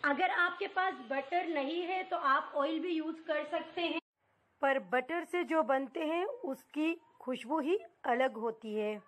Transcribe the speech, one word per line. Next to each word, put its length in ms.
अगर 280
आपके 360
पास 260
butter 380
नहीं 340
है 220
तो 120
आप 400
ऑयल 240
भी 80
यूज़ 340
कर 240
सकते 340
हैं, 200
पर 160
butter 360
से 200
जो 200
बनते 380
हैं 220
उसकी 680
खुशबू 400
ही 180
अलग 300
होती 380
है। 340